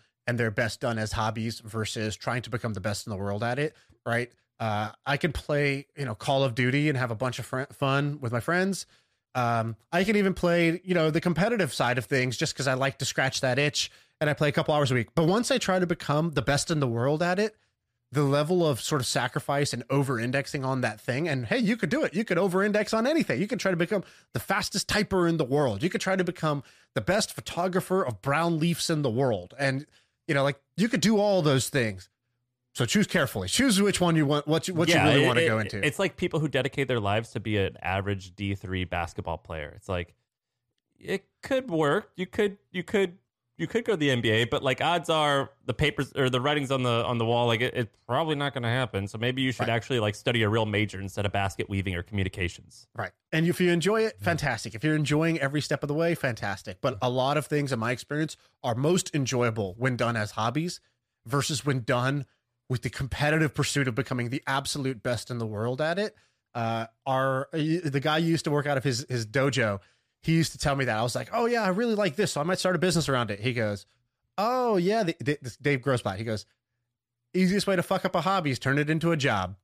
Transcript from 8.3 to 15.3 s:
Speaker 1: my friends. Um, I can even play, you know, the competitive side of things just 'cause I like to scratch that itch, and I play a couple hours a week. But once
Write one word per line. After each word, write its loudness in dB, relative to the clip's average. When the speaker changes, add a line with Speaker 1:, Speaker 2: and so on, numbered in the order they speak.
Speaker 1:
my 0
friends. 0
Um, 0
I 2
can 2
even 2
play, 2
you 0
know, 4
the 2
competitive 2
side 2
of -4
things 0
just -2
'cause -4
I 2
like -2
to -6
scratch -2
that 2
itch, 0
and 2
I 2
play 2
a 0
couple 0
hours 2
a 2
week. 0
But 4
once 2